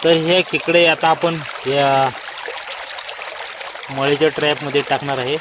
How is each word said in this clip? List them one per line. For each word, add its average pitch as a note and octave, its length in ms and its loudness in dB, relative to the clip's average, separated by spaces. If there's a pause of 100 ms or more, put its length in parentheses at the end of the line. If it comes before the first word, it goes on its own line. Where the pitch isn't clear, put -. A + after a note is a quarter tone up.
तर E3 60 4
हे E3+ 320 4
खेकडे E3+ 440 2
आता D#3+ 220 4
आपण E3 300 2 (300)
या C3+ 420 4 (1800)
मळीच्या C#3 400 2
ट्रॅपमध्ये D3 600 0
टाकणार C#3 280 -2
आहे. C3 240 -2